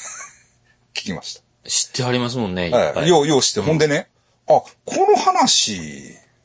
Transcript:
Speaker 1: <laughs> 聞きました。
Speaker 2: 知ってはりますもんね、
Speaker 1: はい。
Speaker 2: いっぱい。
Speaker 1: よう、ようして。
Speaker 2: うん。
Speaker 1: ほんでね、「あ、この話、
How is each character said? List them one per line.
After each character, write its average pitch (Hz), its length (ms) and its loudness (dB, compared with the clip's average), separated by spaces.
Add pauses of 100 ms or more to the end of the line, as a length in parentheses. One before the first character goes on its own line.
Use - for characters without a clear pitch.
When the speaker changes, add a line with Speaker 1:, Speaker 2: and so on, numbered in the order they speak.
(320)
Speaker 1:
<laughs> - 600 -20
聞 - 120 -8
き 95 80 -8
ま 71 80 -12
し - 140 -14
た。 - 340 -20
Speaker 2:
知 - 200 -2
っ - 20 -20
て 131 120 -4
は 123 80 -2
り 123 80 0
ま 120 100 -4
す 127 80 -6
も 113 100 -2
ん 90 80 -6
ね、 87 140 -2
Speaker 1:
は 110 140 2
い。 80 40 2
Speaker 2:
い - 40 -2
っ - 20 -8
ぱ 82 120 -2
い。 165 40 4
Speaker 1:
よ 165 120 6
う、 147 60 0
よ 147 120 4
う - 20 4
し - 120 0
て。 107 60 -4
Speaker 2:
う 98 40 -2
ん。 - 20 -6
Speaker 1:
ほ 156 80 0
ん 160 40 0
で 151 100 2
ね、 151 200 -4 (400)
「あ、 - 140 4 (240)
こ 381 220 0
の 415 100 6
話、 175 960 0 (300)